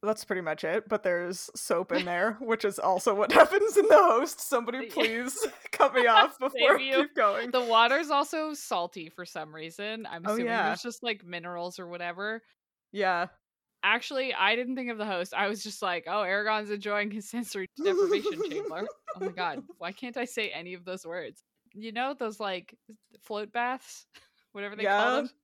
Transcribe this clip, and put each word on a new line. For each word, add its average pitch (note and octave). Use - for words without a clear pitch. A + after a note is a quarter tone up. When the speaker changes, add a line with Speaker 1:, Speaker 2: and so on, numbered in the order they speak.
Speaker 1:
That's G#3+
pretty F#3
much D#3
it, G3
but G#3
there's F3
soap -
in -
there, F3+
which A3+
is G3
also F#3
what G#3
<laughs> -
happens G4+
in G4+
The A#4+
Host. D#4+
Somebody A#3+
Speaker 2:
Yeah. A3+
Speaker 1:
please A#3+
<laughs> -
cut C4+
me B3
off A#3
Speaker 2:
<laughs> -
Save C4
Speaker 1:
before C4+
I -
Speaker 2:
you. C4+
Speaker 1:
keep D4
going. A3+
Speaker 2:
The B3
water's A#3+
also D#4
salty F3
for F3
some D#3
reason. G3+
I'm E3+
Speaker 1:
Oh, G#3
Speaker 2:
assuming A#3+
Speaker 1:
yeah. G#3
Speaker 2:
there's E3+
just, A#3+
like, G#3
minerals F3
or F3
whatever. F3
Speaker 1:
Yeah. F#3
Speaker 2:
Actually, B3
I G3+
didn't B3
think B3
of A3
The G#3
Host. F#3
I G3
was G#3
just G#3+
like, F3
"Oh, G3
Aragorn's G#3
enjoying G#3
his G#3
sensory G#3
deprivation F#4
Speaker 1:
<laughs> F#4+
Speaker 2:
chamber." F#4+
Oh F#3
my F#3
god, F3
why E3+
can't A#3+
I A#3+
say A3
any E3+
of F3
those F#3
words? E3
You A3
know, B3+
those, A3
like, G3
float G#3+
baths? B3
<laughs> -
Whatever G3+
they G#3+
call G3
Speaker 1:
Yeah. A3+
Speaker 2:
them? B3+